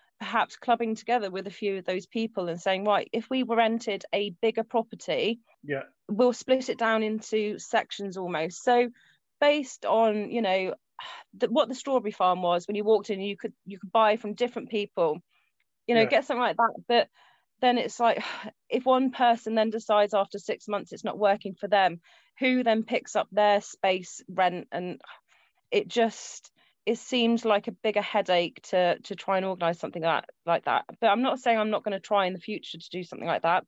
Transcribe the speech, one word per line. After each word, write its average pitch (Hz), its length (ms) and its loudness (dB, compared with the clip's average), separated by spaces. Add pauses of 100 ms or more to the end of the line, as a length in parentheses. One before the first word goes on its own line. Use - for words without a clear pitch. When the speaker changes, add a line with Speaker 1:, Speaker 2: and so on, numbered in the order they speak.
(200)
Speaker 1:
perhaps 208 360 -2
clubbing 233 400 0
together 226 340 -2
with 185 160 -8
a 196 60 -12
few 196 260 -4
of 180 80 -12
those 185 200 -4
people 220 420 -4
and 170 120 -6
saying, 190 260 -2
"Right, 202 260 2
if - 180 -6
we 262 140 0
rented 226 720 0
a 202 160 -2 (120)
bigger 226 220 0
property, 220 760 -4 (220)
Speaker 2:
Yeah. 143 220 -6 (240)
Speaker 1:
we'll 233 240 2
split 254 380 0
it - 80 -4
down 220 260 2
into 214 560 -2
sections 202 560 -4
almost." 175 480 -6
So 247 260 4 (520)
based 294 440 2
on, 214 460 2
you 233 100 -2
know, 190 340 0 (580)
the, 202 160 -2
what 247 180 2
the 254 80 -8
strawberry 254 360 -2
farm 185 300 2
was, 175 240 0
when 208 100 -6
you 208 100 -4
walked 214 240 2
in, 196 100 -6
you 202 160 -6
could, - 180 -10 (120)
you 190 120 -14
could 185 140 -16
buy 220 240 4
from 208 180 -6
different 240 360 -4
people, 175 520 -2 (640)
you 240 80 2
know, 220 60 6
Speaker 2:
Yeah. 226 60 4
Speaker 1:
get 285 180 2
something 247 160 -2
like 214 160 0
that. 226 160 2 (140)
But 240 220 2 (500)
then 247 180 4
it's - 220 -4
like, 233 240 2
<sighs> - 460 -12
if 254 160 -2
one 262 260 4
person 233 440 2
then 220 140 2
decides 208 440 0
after 202 260 0
six - 300 -8
months 196 240 -6
it's - 100 -14
not - 160 -6
working 202 360 0
for 202 120 -2
them, 185 320 4 (400)
who 254 240 2
then 220 200 2
picks - 340 -4
up - 140 0
their 208 280 4
space - 720 -4
rent? 180 420 0
And 180 300 -6 (680)
it - 160 0
just, - 640 -2 (340)
it 233 120 0
seems 233 480 0
like 208 220 2
a - 40 -6
bigger 208 300 -2
headache 180 640 0
to, 180 360 0
to - 160 -12
try 190 220 -2
and 190 80 -2
organise 175 340 -2
something 160 240 -8
like, 160 220 0 (200)
like 165 200 0
that. 123 200 0 (140)
But 226 80 2
I'm 214 140 4
not 262 180 0
saying 233 180 2
I'm 214 120 0
not 208 140 -2
gonna 196 160 -4
try 202 260 2
in 185 80 -2
the 180 60 -10
future - 380 -10
to - 140 -18
do 180 120 -8
something - 240 -12
like 151 160 0
that. 170 240 2